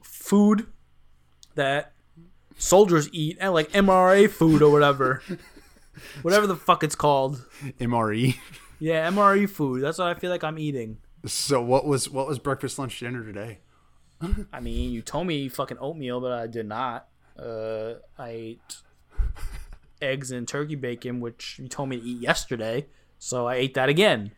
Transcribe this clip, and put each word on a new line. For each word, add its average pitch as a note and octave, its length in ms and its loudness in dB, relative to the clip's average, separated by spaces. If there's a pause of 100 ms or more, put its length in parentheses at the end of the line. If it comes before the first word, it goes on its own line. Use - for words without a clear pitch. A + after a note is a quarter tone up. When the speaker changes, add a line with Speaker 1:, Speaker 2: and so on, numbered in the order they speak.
Speaker 1:
food G#3 640 2 (880)
that C#3+ 380 -2 (640)
soldiers F3 540 6
eat, E3 280 -4
and, F#3+ 140 0
like, D#3 200 0
M G3 140 6
R F#3 260 8
A G3+ 120 8
food D#3+ 360 6
or D3 80 10
whatever. C#3 580 4
Speaker 2:
<laughs> - 960 -18
Speaker 1:
Whatever G3+ 260 4
the F3 80 -2
fuck E3+ 260 2
it's D3+ 140 -2
called. C#3 480 0 (340)
Speaker 2:
M A#2+ 160 -2
R A2 180 0
E? B2 240 0 (440)
Speaker 1:
Yeah, D#3+ 260 -2
M F#3 120 -2
R G3 180 6
E G3+ 100 2
food. C3+ 360 -4
That's D#3+ 160 -4
what F3 100 -2
I F3 100 -2
feel F3+ 120 -6
like F3 140 -4
I'm D#3 140 -8
eating. B2+ 400 -6 (260)
Speaker 2:
So C3 380 -2
what C3 240 2
was, C#3 240 0
what C3+ 160 -4
was D3 140 -6
breakfast, C3+ 380 -6
lunch, B2+ 220 -8
dinner A#2+ 240 -8
today? G#2+ 360 -12 (920)
Speaker 1:
I B2+ 80 -14
mean, A#2+ 300 -4
you A2+ 120 -8
told D#3+ 260 -6
me C#3+ 200 -4
fucking B2+ 320 -8
oatmeal, C3+ 400 -8
but B2+ 120 -4
I A#2 160 -6
did A#2 180 -8
not. A#2 400 -8 (320)
Uh, A2 560 -8 (240)
I B2 120 -14
ate A2+ 460 -14 (1300)
eggs C3+ 300 -4
and A#2+ 140 -8
turkey D3+ 280 -6
bacon, B2 460 -8
which - 420 -12
you B2+ 60 -14
told C3+ 200 -8
me B2+ 120 -6
to A2+ 40 -16
eat B2 160 -8
yesterday. B2 640 -4 (320)
So B2 280 -4
I B2+ 100 -2
ate C3+ 180 0
that C3 140 2
again. D3 500 2